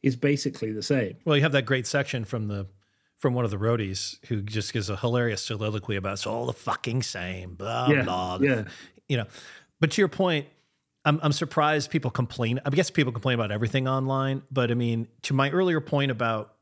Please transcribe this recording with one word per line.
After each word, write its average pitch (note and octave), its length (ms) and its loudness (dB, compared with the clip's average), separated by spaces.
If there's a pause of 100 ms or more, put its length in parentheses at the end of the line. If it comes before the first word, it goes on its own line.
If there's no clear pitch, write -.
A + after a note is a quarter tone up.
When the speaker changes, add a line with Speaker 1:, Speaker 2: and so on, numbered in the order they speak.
Speaker 1:
is C3 100 4
basically C3+ 580 0
the G#2+ 100 -6
same. A#2 420 0
Speaker 2:
Well, D3+ 120 4
you C#3 60 4
have D#3 100 4
that C3+ 140 2
great C3 220 0
section C3+ 360 -2
from G#2+ 220 -4
the, G2+ 220 -4 (500)
from B2+ 160 2
one B2 100 2
of G#2 60 0
the G2+ 80 -4
roadies G#2 680 -2
who G#2+ 140 -2
just G#2 320 -4
gives G#2 160 -2
a G2+ 80 -4
hilarious A#2+ 460 0
soliloquy G#2+ 540 -4
about G2 160 -4
it's G2 140 -6
all A#2 200 -2
the B2 60 -2
fucking A#2+ 500 -4
same, F2+ 520 -8
blah, A#2 340 -2
Speaker 1:
Yeah, C#3+ 140 4
Speaker 2:
blah. F#2 360 -2
The C#3 80 2
Speaker 1:
yeah. A#2 180 0 (440)
Speaker 2:
you C3+ 80 0
know, A2 100 -2 (540)
but D#3+ 120 2
to - 80 2
your F#3+ 80 4
point, E3 380 0 (580)
I'm, D3+ 200 6
I'm C#3+ 80 4
surprised D3+ 580 0
people B2+ 220 -2
complain. B2 520 0
I C#3+ 60 0
guess E3 180 2
people C3 240 2
complain B2 220 0
about A2 160 0
everything A#2+ 380 0
online, C3+ 540 0 (100)
but B2 180 2
I A#2+ 40 4
mean, A#2 340 0 (140)
to - 120 0
my C3+ 160 4
earlier F3 300 4
point C#3 320 0
about A2+ 500 0